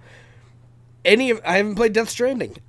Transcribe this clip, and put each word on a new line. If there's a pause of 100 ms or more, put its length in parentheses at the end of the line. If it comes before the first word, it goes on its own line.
(1040)
Any
of,
I
haven't
played
Death
Stranding. (120)